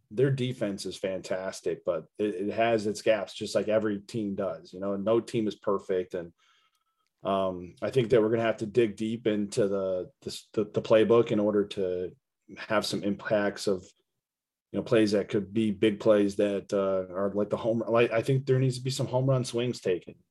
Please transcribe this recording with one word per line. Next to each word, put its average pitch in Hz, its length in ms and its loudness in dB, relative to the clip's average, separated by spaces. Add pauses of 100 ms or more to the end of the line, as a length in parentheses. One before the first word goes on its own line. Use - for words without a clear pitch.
(100)
their 127 200 0
defense 123 540 -4
is 92 140 -10
fantastic, 92 880 -6
but 82 180 -2 (140)
it, 104 160 0 (140)
it 101 40 -2
has 113 340 2
its 104 140 -4
gaps, 107 320 0
just - 220 -6
like 101 140 0
every 104 320 2
team 104 340 -6
does. 90 400 -6
You 92 60 -12
know, 98 160 -4
no 110 240 2
team 110 280 -2
is 98 60 -4
perfect. 95 580 -2
And, 85 180 -8 (920)
um, 92 580 -2
I 104 80 -2
think 113 220 2
that 120 100 6
we're 107 80 4
gonna 113 140 0
have 113 160 0
to 110 80 -6
dig 107 300 2
deep 113 300 -4
into 104 420 0
the, 95 420 -2 (100)
the, - 180 -12 (140)
the, 107 120 0 (100)
the 113 80 -2
playbook 113 480 6
in 107 100 2
order 104 280 2
to 92 440 -4 (460)
have 104 260 0
some 92 180 -4
impacts 101 640 -2
of, 92 160 0 (880)
you 101 80 -6
know, - 20 -2
plays 110 300 2
that 98 160 2
could 98 260 -2
be 110 160 2
big 101 300 2
plays 101 360 4
that, 101 360 0
uh, 95 420 0
are 98 200 -2
like 101 140 0
the 104 80 -2
home, 117 320 0
like, 117 240 4
I 113 100 2
think 135 220 0
there 131 140 2
needs 131 180 2
to 123 80 -10
be 131 60 -4
some 127 160 -4
home 131 200 0
run 131 180 2
swings 120 360 -4
taken 87 340 -2 (160)